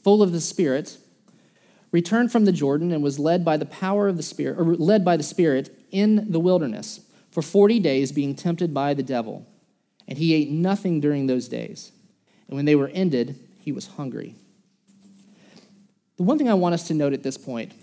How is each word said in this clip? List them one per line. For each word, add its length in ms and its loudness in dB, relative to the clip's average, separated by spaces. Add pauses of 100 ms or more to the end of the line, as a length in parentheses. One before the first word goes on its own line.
full 200 6
of 80 2
the 80 -2
Spirit, 580 -2 (920)
returned 400 2
from 140 4
the 80 4
Jordan 400 0
and 100 -2
was 160 -2
led 240 2
by 140 2
the 80 -4
power 420 -2
of 80 0
the 80 -6
Spirit, 340 -6
or 60 0 (120)
led 280 2
by 140 4
the 60 -2
Spirit 540 0 (140)
in 400 2
the 80 0
wilderness, 640 -2 (300)
for 100 -4
forty 400 4
days 320 0
being 200 -2
tempted 400 -2
by 200 0
the 100 -4
devil. 420 -6 (600)
And 100 -12
he 160 2
ate 160 0
nothing 520 -2
during 260 0
those 220 -2
days. 420 -12 (560)
And 80 -10
when 80 -4
they 140 4
were 100 0
ended, 500 -2 (220)
he 140 -8
was 140 -12
hungry." 480 -12 (1800)
The 80 -4
one 140 2
thing 100 2
I 60 4
want 220 2
us 140 -6
to 40 -2
note 200 0
at 100 -6
this 160 -6
point 320 -10 (120)